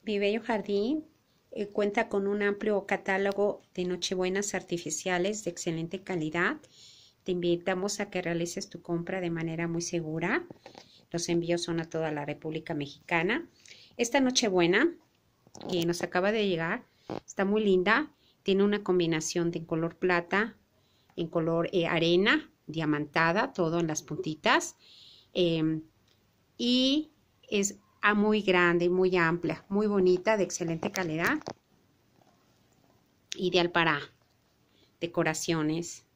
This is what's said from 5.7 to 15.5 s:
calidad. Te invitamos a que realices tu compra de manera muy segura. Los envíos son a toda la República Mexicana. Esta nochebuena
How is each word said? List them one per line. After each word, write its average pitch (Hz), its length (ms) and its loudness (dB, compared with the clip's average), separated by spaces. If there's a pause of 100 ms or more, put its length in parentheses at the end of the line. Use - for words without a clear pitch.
calidad. 175 540 -2 (680)
Te 190 80 -4
invitamos 180 680 -2
a 202 80 -6
que 180 120 -4
realices 170 480 -4
tu 170 120 -16
compra 175 400 -4
de 175 80 -4
manera 165 400 -4
muy 170 120 -2
segura. 170 640 -2 (640)
Los 170 200 -4
envíos 170 320 0
son 165 180 -4
a 165 60 -4
toda 160 260 -4
la 147 140 -6
República 156 480 -8
Mexicana. 170 760 -2 (480)
Esta 247 240 0
nochebuena 226 720 4 (760)